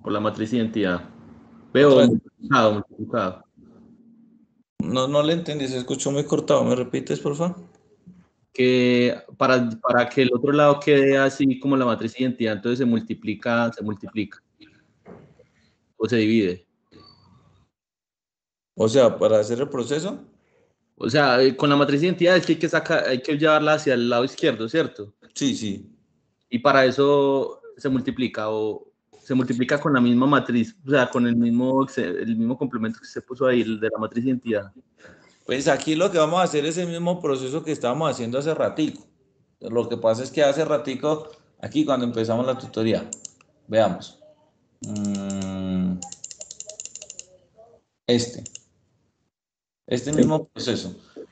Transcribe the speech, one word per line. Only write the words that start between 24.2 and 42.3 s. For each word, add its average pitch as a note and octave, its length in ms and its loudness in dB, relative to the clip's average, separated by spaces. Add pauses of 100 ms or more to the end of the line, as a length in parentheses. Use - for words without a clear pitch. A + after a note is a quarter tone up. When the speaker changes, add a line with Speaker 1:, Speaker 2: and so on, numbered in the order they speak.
Speaker 1:
izquierdo, C3 440 -2
¿cierto? B2+ 440 -4 (220)
Speaker 2:
Sí, C3+ 220 -2
sí. G#2 340 -8 (600)
Speaker 1:
Y A#2+ 100 -4
para C3+ 240 4
eso C#3 760 0 (160)
se - 120 -6
multiplica B2 640 -4
o G#2+ 420 -6 (280)
se - 140 -6
multiplica C3 460 0
con D3 140 0
la B2+ 60 4
misma A#2+ 260 4
matriz, A#2+ 500 0 (100)
o C3+ 40 -4
sea, C3 180 4
con A#2+ 180 0
el A#2+ 80 0
mismo B2 500 2
exe-, F2+ 360 -6
el A2+ 160 -4
mismo A2+ 220 -2
complemento A2+ 420 -6
que - 60 -20
se - 160 -14
puso B2+ 240 -4
ahí, B2+ 160 2
el A2 180 -4
de A2 100 -2
la A2 80 -8
matriz A2 260 -6
de C3+ 60 0
identidad. A2 420 -4 (720)
Speaker 2:
Pues C3+ 200 -2
aquí D#3 280 0
lo F3 160 0
que F3 80 0
vamos D#3+ 220 2
a F3+ 40 4
hacer D3+ 220 -2
es D#3+ 120 -4
el F3 100 -4
mismo F3 320 -4
proceso C3+ 440 -4
que D#3 80 -4
estábamos C#3 380 -2
haciendo A#2+ 280 -6
hace D3+ 160 -2
ratico. D3 520 -4 (540)
Lo A2+ 280 -4
que A#2 80 -4
pasa A2+ 260 0
es C3 80 -10
que A#2+ 120 0
hace C#3 220 2
ratico, D3+ 640 -4 (320)
aquí C3 240 -2
cuando B2 220 0
empezamos A2+ 400 -2